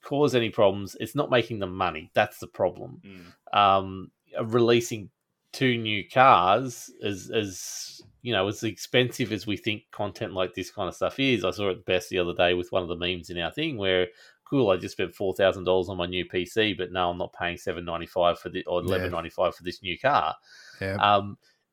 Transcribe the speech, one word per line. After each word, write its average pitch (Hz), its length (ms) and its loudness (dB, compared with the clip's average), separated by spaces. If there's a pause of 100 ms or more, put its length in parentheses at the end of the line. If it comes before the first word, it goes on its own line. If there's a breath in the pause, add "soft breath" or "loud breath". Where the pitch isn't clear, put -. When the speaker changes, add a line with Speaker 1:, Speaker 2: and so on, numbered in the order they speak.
Speaker 1:
cause 143 320 2
any 117 140 2
problems. 98 500 2
It's 110 160 -8
not 147 140 -2
making 120 300 0
them 92 140 -6
money. 87 400 -4
That's 107 260 0
the 92 80 -14
problem. 90 580 -4
Speaker 2:
Mm. 92 520 -8
Speaker 1:
Um, 95 540 2 (320)
releasing 117 680 2 (420)
two 127 240 2
new 107 320 -2
cars 123 800 6 (100)
is, 95 300 -6
is, - 720 -6 (200)
you 120 120 -6
know, 98 140 2
as 107 160 -4
expensive 117 680 0
as 107 160 -6
we 104 80 -2
think 104 360 -6
content 101 420 -8
like 92 200 -2
this 92 160 -8
kind 95 200 -6
of - 60 -12
stuff - 240 -4
is. 127 260 2
I 92 60 0
saw 101 180 -2
it 92 160 -6
best 92 240 0
the 92 100 -2
other 87 140 -2
day 90 200 4
with 90 200 -4
one 95 100 0
of 82 60 -8
the 85 80 -4
memes 87 320 -6
in 87 100 -8
our 82 120 -4
thing 151 260 -6
where, 92 300 2 (400 soft breath)
cool, 135 220 2
I 92 80 4
just 92 160 -8
spent 90 220 -6
four 95 180 -2
thousand 95 300 2
dollars 90 260 2
on 95 80 -8
my 87 80 -2
new 90 200 -4
P 90 200 -4
C, 107 280 0
but 90 180 -6
now 90 180 0
I'm 87 80 -4
not 90 160 -6
paying 87 240 -6
seven 87 280 -8
ninety-five 85 520 0
for - 120 -10
the, 90 160 -6
or 87 160 -2
Speaker 3:
Yeah. 85 80 -6
Speaker 1:
eleven 92 220 -2
ninety-five 85 440 -2
for - 80 -20
this 87 180 -10
new 90 160 -8
car. 117 380 2 (460 loud breath)
Speaker 3:
Yeah. 98 140 -4
Speaker 1:
Um, 101 420 2 (360)